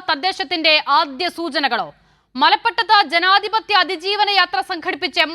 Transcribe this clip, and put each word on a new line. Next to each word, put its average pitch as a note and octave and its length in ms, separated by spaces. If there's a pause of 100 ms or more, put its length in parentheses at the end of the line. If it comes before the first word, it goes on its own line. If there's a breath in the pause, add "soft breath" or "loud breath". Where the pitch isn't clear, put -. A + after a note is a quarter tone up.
(100)
തദ്ദേശത്തിന്റെ E4 640 (240)
ആദ്യ D#4 300 (100)
സൂചനകളോ? C4+ 500 (540)
മലപ്പട്ടത്ത് G#4+ 580 (140)
ജനാധിപത്യ G4 720
അതിജീവന G4 440 (120)
യാത്ര F#4 180 (100)
സംഘടിപ്പിച്ച F4 480 (100)
എം D#4+ 60